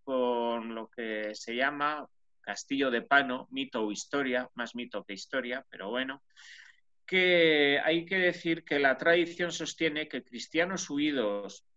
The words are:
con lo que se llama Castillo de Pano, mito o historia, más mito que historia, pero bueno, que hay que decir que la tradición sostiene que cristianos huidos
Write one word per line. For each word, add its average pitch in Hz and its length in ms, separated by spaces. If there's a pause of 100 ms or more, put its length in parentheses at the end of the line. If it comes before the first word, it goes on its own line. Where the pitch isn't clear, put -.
con 117 720
lo 110 140
que 107 440
se 117 220
llama 147 520 (320)
Castillo 135 520
de 117 100
Pano, 131 480
mito 127 340
o 104 80
historia, 127 640
más 120 220
mito 120 280
que 101 100
historia, 123 560
pero 98 200
bueno, 131 320 (840)
que 165 760
hay 165 220
que 190 140
decir 170 440
que 147 140
la 139 200
tradición 170 540
sostiene 156 560
que 131 160
cristianos 160 640
huidos 117 760 (120)